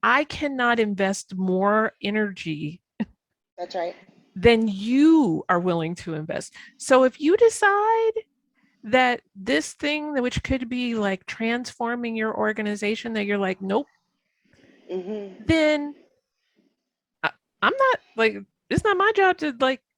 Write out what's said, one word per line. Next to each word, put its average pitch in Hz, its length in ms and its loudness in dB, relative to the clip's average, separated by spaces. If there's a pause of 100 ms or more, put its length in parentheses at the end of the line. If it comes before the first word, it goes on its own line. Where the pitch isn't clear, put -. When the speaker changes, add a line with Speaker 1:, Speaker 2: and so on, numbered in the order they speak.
Speaker 1:
I 247 220 2
cannot 254 560 -2
invest 196 560 -4
more 196 680 0
energy 180 800 -6 (800)
Speaker 2:
That's 175 160 -10
right. 175 200 -6 (400)
Speaker 1:
than 226 320 4
you 240 840 4
are 180 100 2
willing 170 360 0
to 165 200 -10
invest. - 400 -8 (220)
So 262 260 4
if 254 180 0
you 320 160 4
decide 440 760 4 (720)
that 247 380 2 (140)
this 240 380 -2
thing 302 420 -4
that, 254 80 0
which 247 200 -2
could 254 240 -2
be, 247 280 -4
like, 196 320 -2
transforming 233 880 -4
your 220 200 -2
organization, 214 800 -4
that 208 120 -2
you're 202 120 -2
like, 190 240 -2
"Nope," 196 240 -2 (1080)
Speaker 2:
Mm-hmm. 190 540 -8
Speaker 1:
then 302 480 0 (1300)
I, - 80 -2 (300)
I'm 208 160 2
not, 523 220 2 (180)
like, 220 200 0 (320)
it's - 140 0
not 403 140 2
my 392 180 2
job 381 240 4
to, 302 200 -4
like, 262 220 0 (160)